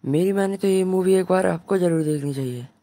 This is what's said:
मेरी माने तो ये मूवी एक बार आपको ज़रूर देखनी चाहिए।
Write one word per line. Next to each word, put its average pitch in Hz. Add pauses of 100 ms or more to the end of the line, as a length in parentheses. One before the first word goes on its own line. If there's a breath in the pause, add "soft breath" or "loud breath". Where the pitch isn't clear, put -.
मेरी 165
माने 196
तो 196
ये 190
मूवी 185
एक 185
बार 185
आपको 175
ज़रूर 170
देखनी 143
चाहिए। 123 (160)